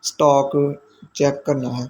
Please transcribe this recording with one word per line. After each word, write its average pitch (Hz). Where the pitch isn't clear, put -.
स्टॉक 139
चेक 143
करना 135
है। 123